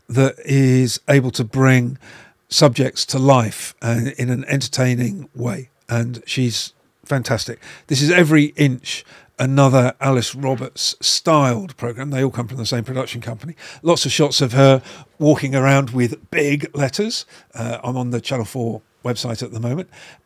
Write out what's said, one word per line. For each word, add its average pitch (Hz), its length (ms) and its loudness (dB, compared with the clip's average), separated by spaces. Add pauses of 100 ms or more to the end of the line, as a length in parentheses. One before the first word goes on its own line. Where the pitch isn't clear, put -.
that 131 260 2 (100)
is 131 640 2
able 135 240 4
to 123 120 -4
bring 131 540 2 (500)
subjects 135 580 2
to 139 120 -4
life, 131 640 2
uh, 117 180 -2 (160)
in 127 140 -4
an 127 160 -4
entertaining 127 880 -2
way. 123 360 -8 (180)
And 117 360 -4
she's - 480 -4 (320)
fantastic. 120 560 -4 (280)
This 139 120 0
is 147 100 2
Every 160 360 6 (100)
Inch, 135 480 -2 (340)
another 131 600 4
Alice 131 340 0
Roberts 131 680 -6
styled 135 760 0
programme. 120 340 -10
They 135 120 -2
all 135 80 0
come 120 160 -6
from 127 120 -12
the 113 80 -8
same 117 180 -4
production 131 360 -8
company. 120 360 -12 (260)
Lots 165 240 2
of 131 60 -2
shots 143 280 2
of 123 120 0
her 135 300 6 (360)
walking 143 360 2
around 139 360 2
with 123 400 -2
big 147 460 -2
letters. 175 500 -4 (280)
Uh, 117 280 -8
I'm 127 140 -6
on 123 140 -4
the 120 100 -4
Channel 123 240 -6
four 113 380 -8 (220)
website 120 380 -6
at 117 100 -10
the 113 80 -10
moment. 131 280 -6 (380)